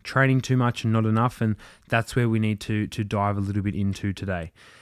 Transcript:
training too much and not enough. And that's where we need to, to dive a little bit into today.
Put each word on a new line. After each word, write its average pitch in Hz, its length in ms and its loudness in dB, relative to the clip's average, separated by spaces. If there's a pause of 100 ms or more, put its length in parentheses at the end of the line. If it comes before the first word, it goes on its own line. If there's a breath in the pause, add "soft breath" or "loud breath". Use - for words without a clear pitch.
training 131 380 2
too 127 160 0
much 120 260 0
and 110 100 2
not 113 120 2
enough. 113 360 2
And 110 140 2 (340 loud breath)
that's 117 260 0
where 120 140 2
we 113 80 2
need 107 240 0
to, 107 260 -2
to - 160 -6
dive 101 340 0
a - 20 -2
little 101 240 -2
bit 101 100 -2
into 98 400 -2
today. 90 380 -6 (300 soft breath)